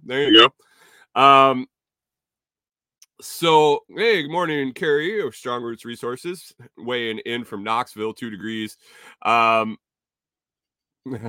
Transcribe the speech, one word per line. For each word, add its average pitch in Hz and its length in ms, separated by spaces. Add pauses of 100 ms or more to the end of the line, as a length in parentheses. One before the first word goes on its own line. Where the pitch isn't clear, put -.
There 135 260
you 131 200 (680)
go. 120 40
Um, 135 460 (1500)
so, 151 680
hey, 196 340
good 143 80
morning, 151 420
Carrie 160 540
of 113 80
Strong 123 280
Roots 117 240
Resources, 120 680 (220)
weighing 117 440
in 120 240
from 101 200
Knoxville, 110 480
two 117 180
degrees. 107 460 (460)
Um, 113 560 (1300)
<laughs> 127 40 (180)